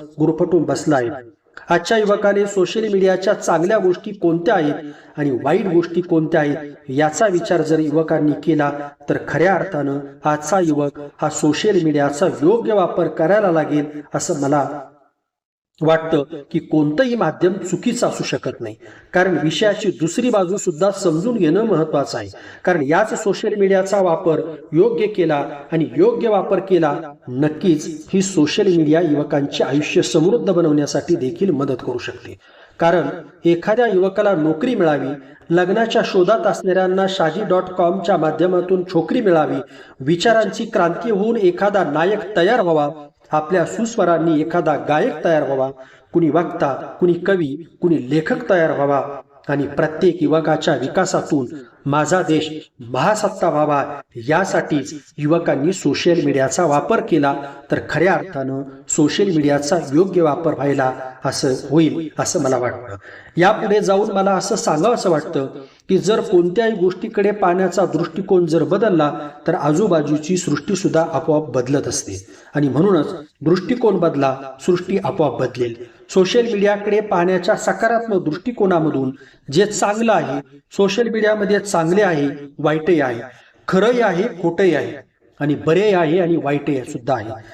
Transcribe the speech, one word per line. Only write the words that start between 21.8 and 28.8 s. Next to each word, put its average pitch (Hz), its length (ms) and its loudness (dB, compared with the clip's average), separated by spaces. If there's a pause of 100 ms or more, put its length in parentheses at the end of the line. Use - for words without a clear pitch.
आहे. 101 120 -10 (340)
कारण 175 180 0
याच 175 300 0 (120)
सोशल 202 300 -2
मीडियाचा 196 460 2
वापर 160 400 2 (320)
योग्य 214 340 2
केला 160 360 0 (300)
आणि 160 240 0
योग्य 220 320 2
वापर 196 320 0
केला, 165 340 2 (340)
नक्कीच 151 580 0 (280)
ही 190 80 2
सोशल 180 540 2
मीडिया 156 240 4